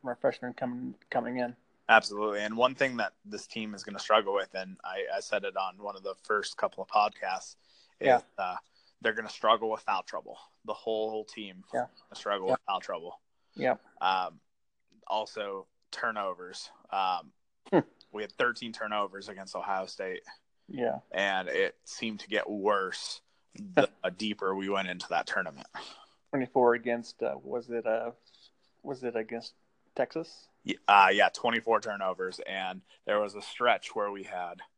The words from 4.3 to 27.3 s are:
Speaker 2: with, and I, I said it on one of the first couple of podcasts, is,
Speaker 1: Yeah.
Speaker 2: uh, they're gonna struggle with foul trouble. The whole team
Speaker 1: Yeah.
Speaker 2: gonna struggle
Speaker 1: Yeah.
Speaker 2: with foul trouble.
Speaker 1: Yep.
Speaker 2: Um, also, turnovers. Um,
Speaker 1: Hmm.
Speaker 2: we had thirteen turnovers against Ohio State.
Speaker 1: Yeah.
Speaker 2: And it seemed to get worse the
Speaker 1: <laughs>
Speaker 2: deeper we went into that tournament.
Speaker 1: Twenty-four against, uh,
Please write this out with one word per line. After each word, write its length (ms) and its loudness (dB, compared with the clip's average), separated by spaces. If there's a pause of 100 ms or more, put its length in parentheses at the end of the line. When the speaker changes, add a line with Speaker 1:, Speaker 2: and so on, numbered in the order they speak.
Speaker 2:
with, 200 0
and 300 -8
I, 200 -4 (120)
I 40 -2
said 240 -2
it 120 -4
on 260 -2
one 140 -6
of 60 -16
the 120 -6 (100)
first 320 -2
couple 260 -2
of 60 -12
podcasts, 680 0 (440)
is, 80 0
Speaker 1:
Yeah. 120 8 (180)
Speaker 2:
uh, 180 -4 (460)
they're 120 2
gonna 140 -6
struggle 420 4
with 100 -4
foul 220 0
trouble. 360 -10 (260)
The 100 -4
whole 500 -2
team 480 -12
Speaker 1:
Yeah. 80 0 (280)
Speaker 2:
gonna 80 -18
struggle 320 0
Speaker 1:
Yeah. 60 6
Speaker 2:
with 120 2
foul 140 0
trouble. 400 -8 (340)
Speaker 1:
Yep. 260 0 (200)
Speaker 2:
Um, 400 0 (680)
also, 600 -4 (260)
turnovers. 760 -4 (200)
Um, 420 0 (400)
Speaker 1:
Hmm. 60 8 (340)
Speaker 2:
we 100 -6
had 100 -8
thirteen 400 -2
turnovers 560 -4
against 260 -12
Ohio 320 -2
State. 360 -6 (460)
Speaker 1:
Yeah. 300 -2 (140)
Speaker 2:
And 360 0
it 360 0
seemed 360 -6
to 80 -16
get 220 0
worse 720 0 (340)
the 340 4 (160)
Speaker 1:
<laughs> 140 -2
Speaker 2:
deeper 380 0
we 120 -2
went 200 0
into 220 -6
that 180 0
tournament. 400 -4 (640)
Speaker 1:
Twenty-four 440 4
against, 480 -2
uh, 180 0